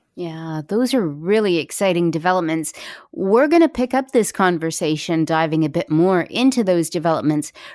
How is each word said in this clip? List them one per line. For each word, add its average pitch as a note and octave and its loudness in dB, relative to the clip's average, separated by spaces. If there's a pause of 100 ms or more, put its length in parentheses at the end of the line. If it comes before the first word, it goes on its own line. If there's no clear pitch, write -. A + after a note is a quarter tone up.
(160)
Yeah, D#3+ -8
those A#3+ 0
are A3 2
really F3 0
exciting E3+ 0
developments. E3 -2 (400)
We're A3 2
gonna E4 4
pick B3 -4
up C4+ -2
this A3+ 2
conversation, D#3+ 0
diving D#3+ 0
a D3+ 0
bit C#3 -4
more E3+ 2
into B3+ 0
those F3 0
developments, D3+ -2 (220)